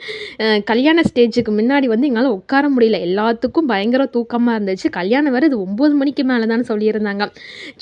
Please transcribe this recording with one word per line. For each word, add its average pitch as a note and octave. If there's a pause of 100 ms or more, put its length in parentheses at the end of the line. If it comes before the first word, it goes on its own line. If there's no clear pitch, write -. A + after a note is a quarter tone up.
(420)
அ, G#3+
கல்யாண B3+
ஸ்டேஜுக்கு A#3+
முன்னாடி B3+
வந்து B3
எங்களால A#3
உட்கார C#4
முடியல. A3+
எல்லாத்துக்கும் A3+
பயங்கர A#3+
தூக்கமா A#3+
இருந்துச்சு. G#3
கல்யாணம் B3
வேற B3
இது C4
ஒன்பது A3
மணிக்கு C#4+
மேல B3
தான்னு A#3
சொல்லியிருந்தாங்க. G#3+ (560)